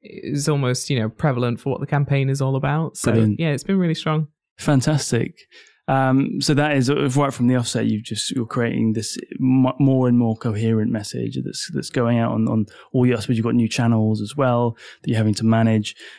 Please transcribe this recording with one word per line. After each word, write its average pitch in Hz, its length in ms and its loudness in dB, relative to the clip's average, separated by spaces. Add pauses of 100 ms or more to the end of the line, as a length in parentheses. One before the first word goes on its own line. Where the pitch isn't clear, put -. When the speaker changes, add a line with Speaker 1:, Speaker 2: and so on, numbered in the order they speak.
Speaker 1:
is 143 480 -6
almost, 139 420 0
you 139 80 0
know, 110 100 0
prevalent 120 520 0
for 139 100 -4
what - 100 -4
the 139 80 -6
campaign 139 420 0
is 139 100 -2
all 135 140 0
about. 143 420 -2
So - 140 -2
Speaker 2:
Brilliant. 110 300 2
Speaker 1:
yeah, 165 100 0
it's 139 140 -4
been 196 140 0
really 170 160 0
strong. 156 340 -2 (300)
Speaker 2:
Fantastic. 135 800 0 (520)
Um, 135 540 2
so 160 100 2
that 147 240 2
is, 131 140 2
uh, 143 260 2
right 139 160 2
from 123 140 0
the 127 100 4
offset, 117 300 0
you've 110 160 -2
just, - 300 -8
you're 120 120 -4
creating 117 480 -2
this 107 240 -6 (240)
m-, 131 380 4
more 131 280 4
and 120 120 4
more 113 180 2
coherent 110 560 0
message 117 500 -6
that's, - 300 -10
that's - 160 -6
going 120 300 0
out 117 140 0
on, 110 140 0
on 110 200 0 (260)
all 123 140 2
your, 123 100 2
I 107 40 -4
suppose 117 180 -2
you've 113 80 -2
got 117 80 0
new 117 160 2
channels 110 500 2
as 104 160 -8
well 120 400 0 (240)
that - 80 -8
you're 117 80 0
having 110 200 2
to 110 100 -2
manage. 113 500 2 (220)